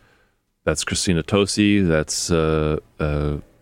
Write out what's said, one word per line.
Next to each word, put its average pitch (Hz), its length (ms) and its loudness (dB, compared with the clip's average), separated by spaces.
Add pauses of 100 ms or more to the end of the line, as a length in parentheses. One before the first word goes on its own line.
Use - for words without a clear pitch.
(640)
that's 78 200 -2
Christina 87 380 -2
Tosi, 101 640 2
that's, 78 440 0
uh, 78 480 0 (220)
uh, 73 380 -2 (220)